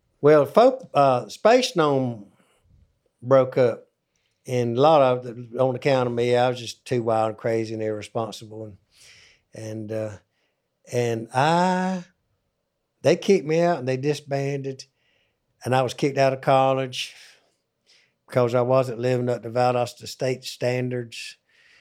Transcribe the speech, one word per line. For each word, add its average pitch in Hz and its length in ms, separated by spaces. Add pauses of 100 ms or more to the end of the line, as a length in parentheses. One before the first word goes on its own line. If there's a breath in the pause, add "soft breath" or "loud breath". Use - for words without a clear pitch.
(200)
Well, 143 260
folk, 254 480
uh, 131 340
Space 247 480
Gnome 131 500 (960)
broke 131 360
up, 117 300 (580)
and 120 300
a 127 40
lot 151 220
of 127 240
it 120 340
on 131 160
account 131 300
of 120 80
me. 120 220
I 123 120
was 120 100
just - 260
too 123 180
wild 110 280
and 107 80
crazy 113 360
and 110 80
irresponsible, 107 840
and, 101 120 (800 soft breath)
and, 110 380
uh, 110 180 (840)
and 117 420
I, 180 720 (960)
they 156 140
kicked 170 300
me 160 140
out 170 180
and 127 100
they 131 80
disbanded, 139 880 (800)
and 123 100
I 131 80
was 120 120
kicked 139 240
out 135 140
of 131 80
college 135 720 (1120 soft breath)
because 123 280
I 123 80
wasn't 127 360
living 123 300
up 113 140
to 113 80
Valdosta 123 580
State 131 360
standards. 123 920 (440 soft breath)